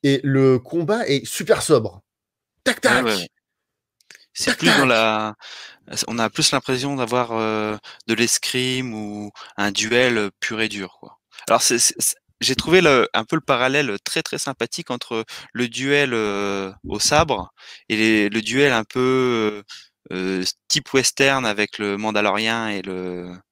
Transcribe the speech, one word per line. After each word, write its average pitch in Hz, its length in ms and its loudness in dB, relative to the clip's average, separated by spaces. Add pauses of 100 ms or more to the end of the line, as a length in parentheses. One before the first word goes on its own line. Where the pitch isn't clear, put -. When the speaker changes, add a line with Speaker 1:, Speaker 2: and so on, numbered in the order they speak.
Speaker 1:
Et 139 220 2
le 135 340 4
combat 170 500 -2
est 131 180 0
super - 360 0
sobre. 117 400 2 (640)
Tac, 254 140 -2
Speaker 2:
Ouais, - 40 -12
Speaker 1:
tac. 254 240 2
Speaker 2:
ouais, 220 120 2
ouais. 175 100 -6 (1040)
C'est - 180 -2
Speaker 1:
Tac, - 80 -2
Speaker 2:
plus - 100 2
dans - 100 6
Speaker 1:
tac. 135 80 4
Speaker 2:
la... 110 480 2 (720)
On 113 100 -6
a 113 120 0
plus - 240 0
l'impression 135 420 -2
d'avoir, 120 380 0
euh, 110 420 -2 (320)
de 113 80 0
l'escrime 127 800 -2
ou 104 360 -8 (260)
un 104 140 0
duel 110 580 2 (100)
pur 110 220 -4
et 110 80 0
dur, 101 300 -10
quoi. - 200 -20 (280)
Alors, 117 140 4
c'est, 120 180 2
c'est, - 200 2
c'est, - 160 -2 (260)
j'ai 131 140 0
trouvé 180 260 4
le, 135 320 6
un 110 100 0
peu 165 120 -4
le 156 60 0
parallèle 131 600 0
très, - 200 -4
très - 140 -8
sympathique - 520 -6
entre 117 360 -4 (280)
le 120 140 -2
duel, 135 460 0
euh, 101 580 -2 (160)
au 104 120 -6
sabre 143 540 0 (360)
et 110 80 0
les, 107 320 4
le 110 120 -2
duel 131 320 2
un 113 100 0
peu, 123 800 0 (460)
euh, - 40 -8
euh, 92 300 -2 (260)
type - 240 -2
western 135 520 2
avec 104 320 -2
le 101 200 -2
Mandalorien 107 720 0
et 101 120 -6
le 90 480 -8 (220)